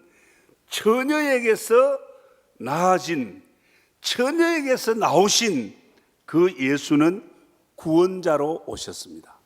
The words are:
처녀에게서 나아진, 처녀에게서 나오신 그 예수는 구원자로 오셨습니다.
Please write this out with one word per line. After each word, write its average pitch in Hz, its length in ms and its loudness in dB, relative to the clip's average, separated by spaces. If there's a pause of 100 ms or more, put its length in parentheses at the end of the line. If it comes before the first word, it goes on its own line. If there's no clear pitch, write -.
(680)
처녀에게서 254 1300 0 (600)
나아진, 151 840 -2 (560)
처녀에게서 285 960 0
나오신 175 840 0 (500)
그 175 320 2
예수는 147 720 0 (460)
구원자로 165 920 0
오셨습니다. 90 800 -14